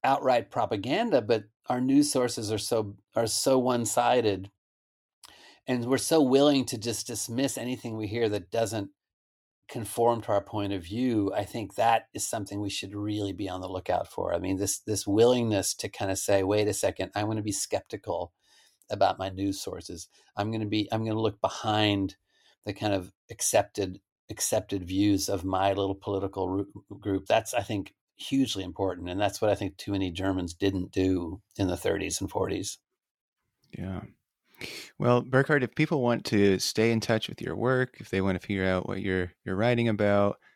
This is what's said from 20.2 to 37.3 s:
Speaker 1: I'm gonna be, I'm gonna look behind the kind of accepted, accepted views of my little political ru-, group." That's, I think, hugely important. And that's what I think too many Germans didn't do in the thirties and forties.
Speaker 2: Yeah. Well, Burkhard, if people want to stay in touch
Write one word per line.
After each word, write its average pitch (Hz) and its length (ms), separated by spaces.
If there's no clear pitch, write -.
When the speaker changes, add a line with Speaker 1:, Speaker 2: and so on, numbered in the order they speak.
Speaker 1:
I'm 104 140
gonna 110 160
be, 107 240
I'm 110 140
gonna 110 160
look 107 200
behind 104 760
the 107 60
kind 107 200
of 92 200
accepted, 98 680
accepted 104 540
views 95 460
of 95 160
my 95 240
little 98 260
political 95 540
ru-, 98 240
group." 98 280
That's, 110 280
I 120 80
think, 101 320
hugely 127 480
important. 90 440
And 92 120
that's 101 200
what 107 120
I - 20
think 90 220
too - 160
many 95 180
Germans 92 420
didn't 98 380
do 92 500
in 98 120
the 87 80
thirties 87 440
and 98 80
forties. 95 500
Speaker 2:
Yeah. 92 300
Well, 123 240
Burkhard, 135 400
if 117 120
people 151 280
want 120 240
to 101 320
stay 113 340
in 113 80
touch 110 300